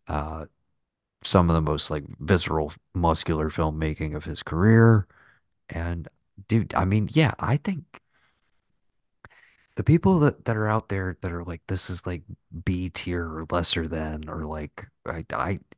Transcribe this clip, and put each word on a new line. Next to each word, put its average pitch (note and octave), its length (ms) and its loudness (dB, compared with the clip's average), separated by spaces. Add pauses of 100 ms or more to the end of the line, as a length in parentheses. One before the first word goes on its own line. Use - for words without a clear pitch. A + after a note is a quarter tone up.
Uh, D#2 380 -6 (800)
some F2 260 6
of E2 60 4
the D#2+ 60 4
most, D2+ 300 0
like, D2 140 -6 (140)
visceral, D#2+ 540 0 (200)
muscular E2 560 0
filmmaking D#2 640 -4
of D2+ 100 -8
his D#2 180 -8
career. A2 640 6 (640)
And, E2+ 400 -8 (380)
dude, A2+ 280 0
I F#2 100 0
mean, G#2 280 2
yeah, D3+ 260 4
I A2 180 0
think - 440 -8 (1700)
the G#2+ 80 -4
people E3+ 360 4
that, D3 260 2
that A2 120 -2
are G#2+ 100 0
out A2 220 0
there F#2 320 -4
that F2+ 100 -4
are E2+ 120 -6
like, E2+ 240 -10
"This - 220 -2
is, F2 160 -6
like, F2 180 -6 (420)
B F#2 240 -2
tier F2 360 -4
or D#2+ 260 -10
lesser F2 360 0
than," D#2 420 -6
or, D#2 160 -8
like, D2+ 420 -10 (180)
I, D#2+ 280 -8
I, G2+ 260 -4 (180)